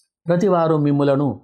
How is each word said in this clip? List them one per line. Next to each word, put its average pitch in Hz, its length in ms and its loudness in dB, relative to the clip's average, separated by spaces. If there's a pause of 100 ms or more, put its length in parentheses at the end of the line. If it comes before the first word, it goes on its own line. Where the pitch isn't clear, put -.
(260)
ప్రతి 175 220 0
వారు 165 280 0
మిమ్ములను 143 680 0